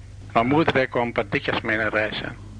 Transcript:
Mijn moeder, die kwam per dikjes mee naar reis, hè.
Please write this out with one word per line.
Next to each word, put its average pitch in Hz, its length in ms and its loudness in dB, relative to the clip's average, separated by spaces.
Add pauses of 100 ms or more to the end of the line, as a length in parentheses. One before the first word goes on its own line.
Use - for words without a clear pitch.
(320)
Mijn 117 140 4
moeder, 147 280 4
die 131 120 4
kwam 120 260 -2
per 117 180 0
dikjes - 300 -2
mee 113 160 0
naar 110 160 0
reis, 107 280 0
hè. - 80 -8 (320)